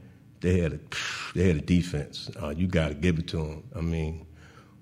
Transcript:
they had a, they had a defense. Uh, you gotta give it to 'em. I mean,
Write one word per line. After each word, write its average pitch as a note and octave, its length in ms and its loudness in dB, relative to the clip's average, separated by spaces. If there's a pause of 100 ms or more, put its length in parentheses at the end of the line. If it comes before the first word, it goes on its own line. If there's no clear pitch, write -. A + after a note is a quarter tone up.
(420)
they F2+ 180 4
had D#2 140 0
a, D#2 60 -10 (540)
they F2+ 140 4
had E2 80 6
a C#2+ 40 0
defense. D#2 680 0 (100)
Uh, D2 100 -4
you E2+ 180 0
gotta D#2+ 260 2
give D#2+ 240 2
it E2 100 -4
to E2 120 -4
'em. D#2 220 -6 (120)
I F2 60 -8
mean, E2 460 -2 (560)